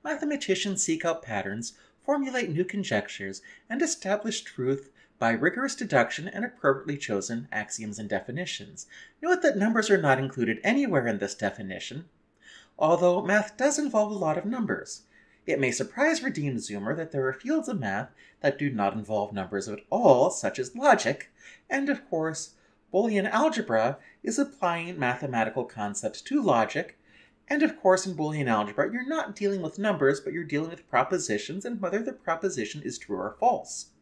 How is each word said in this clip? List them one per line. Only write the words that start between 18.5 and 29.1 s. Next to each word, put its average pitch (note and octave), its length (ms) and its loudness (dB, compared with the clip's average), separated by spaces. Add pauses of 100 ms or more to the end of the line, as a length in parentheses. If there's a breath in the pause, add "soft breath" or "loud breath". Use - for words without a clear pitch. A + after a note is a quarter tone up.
do C#3+ 100 0
not G2+ 240 0
involve G#2 400 -2
numbers G2 340 -4
at G2+ 120 -8 (100)
all, E3 400 6
such - 300 -4
as B2 160 -6
logic, A#3+ 560 4 (380 loud breath)
and C#4 200 0
of - 200 -2
course, D#3+ 420 -4 (420 soft breath)
Boolean G#3 360 4
algebra A3 680 2 (240 loud breath)
is A3 160 -2
applying F3 640 -2
mathematical B2 680 0
concepts G#2 560 -6
to C#4 200 0
logic, C#3+ 580 2 (480 soft breath)
and D4 160 2
of - 160 0
course F#3 260 4
in F#3 100 -6
Boolean D3+ 320 -2
algebra A2 440 2
you're B3+ 160 -6
not C#4+ 280 -4